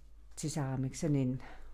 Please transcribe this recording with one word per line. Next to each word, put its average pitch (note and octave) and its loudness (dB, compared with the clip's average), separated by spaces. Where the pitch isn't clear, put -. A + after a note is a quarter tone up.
сисарамик C3+ 0
санин. C3+ 4